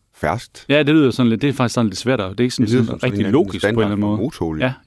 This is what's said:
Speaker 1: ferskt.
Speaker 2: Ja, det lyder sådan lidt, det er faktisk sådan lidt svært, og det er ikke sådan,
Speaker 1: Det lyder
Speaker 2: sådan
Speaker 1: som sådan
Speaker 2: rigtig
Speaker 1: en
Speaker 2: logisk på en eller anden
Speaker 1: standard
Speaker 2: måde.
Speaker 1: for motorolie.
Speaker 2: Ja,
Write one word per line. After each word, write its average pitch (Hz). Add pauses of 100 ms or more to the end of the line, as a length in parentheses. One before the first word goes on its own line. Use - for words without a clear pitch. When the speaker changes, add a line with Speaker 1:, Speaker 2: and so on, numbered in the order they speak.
(140)
Speaker 1:
ferskt. -
Speaker 2:
Ja, 147
det 147
lyder 147
sådan 120
lidt, 110
det 143
er 135
faktisk 120
sådan 120
lidt 95
svært, 123
og 92
det 98
er 120
ikke 127
sådan, 120
Speaker 1:
Det 107
lyder 123
Speaker 2:
sådan 117
Speaker 1:
som -
sådan 127
Speaker 2:
rigtig 101
Speaker 1:
en 98
Speaker 2:
logisk 101
på 101
en 110
eller 113
anden 101
Speaker 1:
standard 104
Speaker 2:
måde. 107
Speaker 1:
for 95
motorolie. 85
Speaker 2:
Ja, 127 (140)